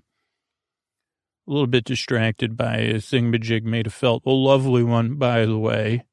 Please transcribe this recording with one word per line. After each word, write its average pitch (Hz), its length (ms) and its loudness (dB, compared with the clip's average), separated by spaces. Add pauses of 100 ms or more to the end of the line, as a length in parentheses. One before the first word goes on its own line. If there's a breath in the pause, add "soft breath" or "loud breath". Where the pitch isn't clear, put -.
(1500)
A - 40 -8
little 143 160 0
bit 120 160 0
distracted 113 760 -2
by 117 200 -2
a 113 180 -2
thingamajig 113 680 0
made 113 200 -2
of 110 80 -8
felt. 117 320 0
A 131 60 2
lovely 135 500 4
one, 117 320 0
by 120 320 0
the 110 140 0
way. 110 540 -2